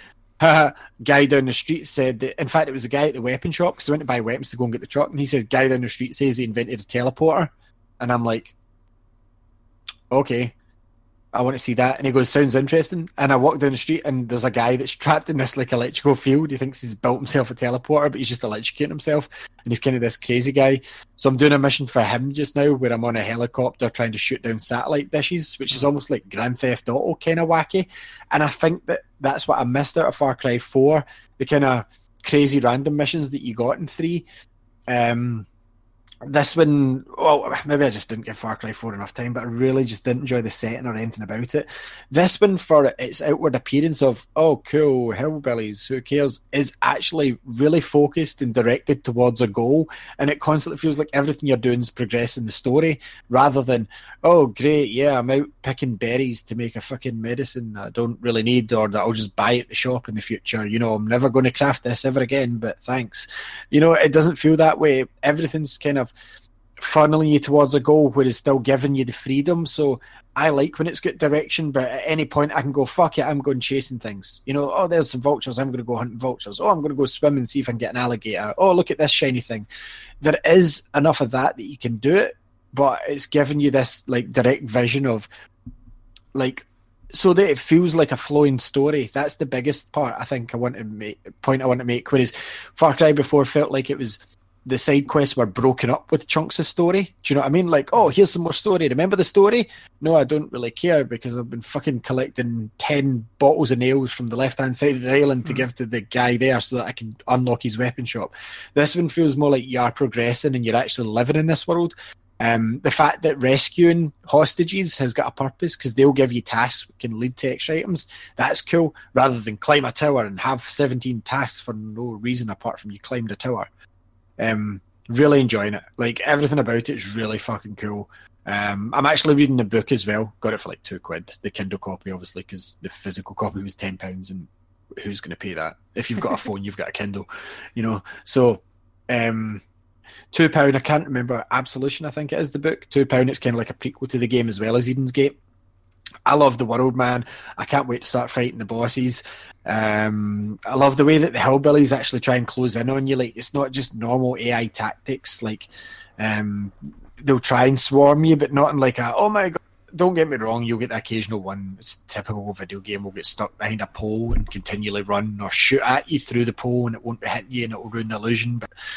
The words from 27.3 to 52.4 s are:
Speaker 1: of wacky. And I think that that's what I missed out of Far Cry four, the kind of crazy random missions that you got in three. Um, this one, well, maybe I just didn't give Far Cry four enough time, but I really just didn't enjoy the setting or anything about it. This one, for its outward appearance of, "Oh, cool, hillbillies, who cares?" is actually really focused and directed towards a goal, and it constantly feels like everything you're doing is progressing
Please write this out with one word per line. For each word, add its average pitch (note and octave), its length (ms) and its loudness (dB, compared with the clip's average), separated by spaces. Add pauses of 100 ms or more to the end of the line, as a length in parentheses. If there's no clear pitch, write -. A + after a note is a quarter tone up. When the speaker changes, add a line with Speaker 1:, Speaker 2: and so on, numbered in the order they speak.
Speaker 1:
of E3 100 0
wacky. E3 380 0 (440)
And D3 100 2
I D3+ 60 2
think - 400 0
that - 140 -2 (200)
that's C#3 260 -2
what B2+ 120 2
I B2+ 60 0
missed C3+ 320 -2
out D#3+ 100 2
of B2+ 80 -2
Far C3+ 180 0
Cry A#2+ 240 -2
four, C#3 480 2 (320)
the C3+ 80 -4
kind C#3+ 200 4
of B2+ 200 2 (380)
crazy C#3+ 360 4
random C3 360 0
missions D3 360 -2
that C#3 120 -8
you B2 100 -8
got A#2 240 -2
in F3 80 -10
three. E3+ 400 -4 (600)
Um, A#2+ 580 0 (800)
this C#3+ 280 2
one, C#3+ 520 4 (120)
well, D3 380 2 (100)
maybe C#3+ 200 2
I C3 40 4
just G#2+ 200 -8
didn't A2+ 160 -10
give G#2+ 120 -12
Far A2 200 -8
Cry G#2+ 160 -10
four A2+ 200 -10
enough G2 200 -12
time, B2 180 -6
but A#2+ 120 -6
I - 20 -8
really B2+ 400 0
just A2+ 180 -8
didn't B2+ 200 -2
enjoy B2 180 -2
the A2 80 -4
setting A#2 360 -4
or A#2+ 80 -6
anything A2 300 -8
about A#2+ 320 -8
it. D3 100 -2 (460)
This E3+ 300 2
one, G3+ 160 4
for C#3+ 420 4
its - 220 -6
outward C#3+ 340 0
appearance D3 460 0
of, B2+ 340 2
"Oh, D#3 220 4
cool, C3 560 0
hillbillies, A#2+ 760 -4
who C3 140 -6
cares?" C#3 400 0 (100)
is C3+ 300 0
actually - 640 0
really C#3+ 340 2
focused D3 600 0
and B2 120 -4
directed B2 520 0
towards A#2+ 340 2
a B2 80 2
goal, B2 400 2 (300)
and C#3+ 120 -2
it D3 120 -10
constantly D#3 360 0
feels D3+ 220 -2
like D3+ 140 -2
everything C#3+ 340 -2
you're C3 80 4
doing B2 240 0
is A#2+ 100 -4
progressing A#2 560 -4